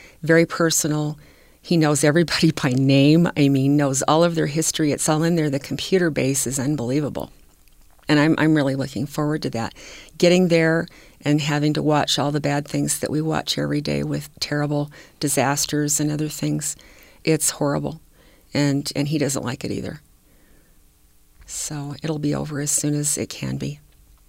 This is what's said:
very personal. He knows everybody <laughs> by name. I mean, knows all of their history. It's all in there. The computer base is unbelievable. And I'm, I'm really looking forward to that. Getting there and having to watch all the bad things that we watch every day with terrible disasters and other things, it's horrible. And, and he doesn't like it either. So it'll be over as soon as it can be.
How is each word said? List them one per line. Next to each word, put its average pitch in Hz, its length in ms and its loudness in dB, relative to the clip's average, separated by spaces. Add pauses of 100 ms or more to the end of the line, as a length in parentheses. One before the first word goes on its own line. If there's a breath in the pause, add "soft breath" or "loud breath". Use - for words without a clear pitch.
(220 loud breath)
very 165 240 4
personal. 151 720 -2 (420 soft breath)
He - 160 0
knows 151 260 4
everybody 160 500 4
<laughs> - 100 -10
by 139 80 0
name. 139 640 6
I 143 140 4
mean, 139 260 2
knows 139 320 0
all 160 160 6
of 170 100 2
their 156 120 0
history. 151 460 0
It's - 180 -2
all 156 120 2
in 170 140 2
there. 151 140 0
The 135 100 0
computer 180 480 0
base 135 380 0
is 135 120 -4
unbelievable. 131 720 -2 (800)
And 151 100 4
I'm, 156 200 4
I'm 156 160 4
really 135 220 0
looking 135 300 -4
forward 151 360 -4
to 135 80 -4
that. 113 240 -6 (420 loud breath)
Getting 180 320 4
there 165 400 2 (320 soft breath)
and 147 220 2
having 147 320 0
to 151 80 -2
watch 147 360 0
all 143 140 0
the 147 80 -2
bad 147 260 -2
things 143 340 -2
that - 100 -4
we 151 100 -2
watch 156 380 -2
every 147 240 -2
day 147 220 -2
with 147 260 -6 (100)
terrible 147 500 -4 (300 loud breath)
disasters 147 800 0
and 151 100 0
other 151 180 -4
things, 151 480 -4 (480 soft breath)
it's 156 260 0
horrible. 147 500 -4 (540 soft breath)
And, 143 420 0
and 143 120 -2
he 151 100 -2
doesn't 139 260 -2
like - 200 -6
it - 60 -6
either. - 300 -8 (1500)
So 143 560 -10
it'll 156 160 -4
be 147 160 -2
over 143 260 -6
as 147 100 -4
soon 147 240 0
as 147 220 -2
it - 120 -4
can 135 300 -8
be. 139 200 -8 (500)